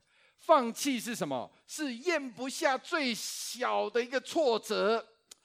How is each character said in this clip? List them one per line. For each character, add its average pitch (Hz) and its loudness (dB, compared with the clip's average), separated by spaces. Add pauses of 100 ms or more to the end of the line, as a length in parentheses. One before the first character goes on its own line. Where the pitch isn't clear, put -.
(380)
放 262 4
弃 269 -2
是 202 -6
什 180 -4
么？ 127 -4 (200)
是 285 -6
咽 285 -2
不 247 -6
下 269 2
最 262 -2
小 214 -4
的 233 0
一 247 -6
个 254 -2
挫 254 2
折。 208 0 (380)